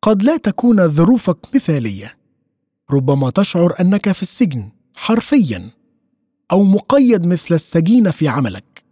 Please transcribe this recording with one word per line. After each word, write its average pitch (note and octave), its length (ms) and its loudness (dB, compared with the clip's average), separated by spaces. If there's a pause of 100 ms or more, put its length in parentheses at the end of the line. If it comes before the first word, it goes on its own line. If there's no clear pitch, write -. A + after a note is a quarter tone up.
قد G#3 220 0
لا D4+ 140 2
تكون G#3 500 2
ظروفك E3+ 680 0
مثالية، A2+ 640 -4 (720)
ربما C#3 380 0
تشعر F3 500 0
أنك G3 320 0
في - 100 -4
السجن C3+ 480 -4 (240)
حرفيًا، F3 760 -2 (840)
أو G3 120 2
مقيد G3+ 640 2
مثل E3+ 300 -2
السجين F3 560 2
في D3+ 160 -2
عملك A#2 640 -6